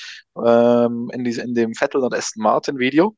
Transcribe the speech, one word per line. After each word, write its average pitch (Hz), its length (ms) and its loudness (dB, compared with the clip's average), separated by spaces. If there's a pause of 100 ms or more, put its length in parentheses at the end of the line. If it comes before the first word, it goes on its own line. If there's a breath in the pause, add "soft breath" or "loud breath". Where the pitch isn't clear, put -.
(440 loud breath)
ähm, 120 680 2
in 127 100 -8
diese, 120 180 -4
in 120 120 -8
dem 113 220 0
Vettel 143 260 -2
und 120 120 -2
Aston 107 280 -8
Martin 127 380 0
Video, 147 380 2